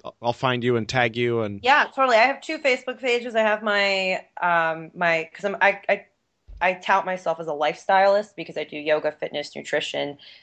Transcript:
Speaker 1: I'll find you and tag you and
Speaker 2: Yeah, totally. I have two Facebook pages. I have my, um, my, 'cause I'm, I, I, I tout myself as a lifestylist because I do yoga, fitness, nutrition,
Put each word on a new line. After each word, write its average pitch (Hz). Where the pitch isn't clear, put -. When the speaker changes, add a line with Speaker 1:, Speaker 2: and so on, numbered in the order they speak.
Speaker 1:
I'll 120
find 123
you 123
and 110
tag 120
you 120
and 101
Speaker 2:
Yeah, 254
totally. 262
I 226
have 277
two 311
Facebook 254
pages. 240
I 226
have 214
my, 196
um, 165
my, 165
'cause -
I'm, 196
I, 196
I, 196
I 185
tout 190
myself 180
as 160
a -
lifestylist 190
because 165
I 156
do 151
yoga, 151
fitness, -
nutrition, 143